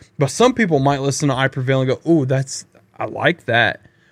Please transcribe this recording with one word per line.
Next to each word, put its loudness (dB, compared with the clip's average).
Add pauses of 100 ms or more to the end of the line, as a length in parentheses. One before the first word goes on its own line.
(200)
But 0
some 2
people 0
might 0
listen -2
to 0
I 0
Prevail -2
and 0
go, -2 (100)
"Ooh, 4
that's, -4 (320)
I -6
like -2
that. 0 (300)